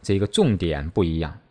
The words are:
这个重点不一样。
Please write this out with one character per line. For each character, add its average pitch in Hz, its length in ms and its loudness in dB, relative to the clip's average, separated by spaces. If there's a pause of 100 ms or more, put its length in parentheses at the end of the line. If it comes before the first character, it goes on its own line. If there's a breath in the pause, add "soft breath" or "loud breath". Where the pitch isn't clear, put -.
这 98 160 0
个 101 80 0
重 131 300 2
点 78 340 -2
不 98 140 2
一 80 160 0
样。 78 180 -6 (140)